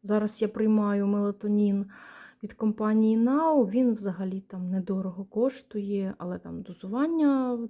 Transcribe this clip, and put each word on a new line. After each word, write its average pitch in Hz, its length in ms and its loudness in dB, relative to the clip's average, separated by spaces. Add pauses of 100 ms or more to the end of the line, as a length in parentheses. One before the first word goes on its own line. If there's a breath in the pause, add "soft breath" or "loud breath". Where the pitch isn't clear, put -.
Зараз 208 400 -2
я 208 60 0
приймаю 208 580 2
мелатонін 202 800 0 (560 loud breath)
від 214 100 -12
компанії 220 680 2
Now, 269 520 4
він 240 240 2
взагалі 190 460 -6
там 180 300 -8
недорого 190 540 -4
коштує, 202 920 -4
але 180 200 -8
там 170 240 -12
дозування 262 960 0 (120)